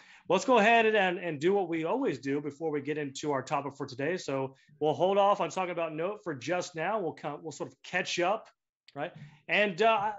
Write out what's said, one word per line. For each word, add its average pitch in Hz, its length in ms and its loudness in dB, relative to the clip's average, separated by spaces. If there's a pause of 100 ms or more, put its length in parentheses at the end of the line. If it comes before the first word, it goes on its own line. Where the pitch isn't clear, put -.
(280)
Let's 185 160 4
go 254 140 6
ahead 226 280 6
and, 190 320 2
and 165 220 -6
do 180 140 4
what 190 140 0
we 160 160 -2
always 196 340 0
do 139 220 -2
before 151 300 -6
we 147 100 -2
get 147 180 -4
into 147 340 -4
our 127 100 0
topic 139 340 -4
for 139 100 -8
today. 135 300 -4
So 135 400 -6 (240)
we'll 151 120 2
hold 190 260 2
off 196 220 4
on 165 100 -2
talking 180 200 -4
about 165 240 -4
Note 185 300 -6
for 165 100 -4
just 165 400 -4
now. 185 260 -2
We'll 156 120 -4
come, 156 300 -10
we'll 156 100 -10
sort 160 180 -10
of - 140 -20
catch 185 340 -4
up, 190 300 0 (460)
right? 147 180 -8 (360)
And, 185 320 2
uh, 220 380 4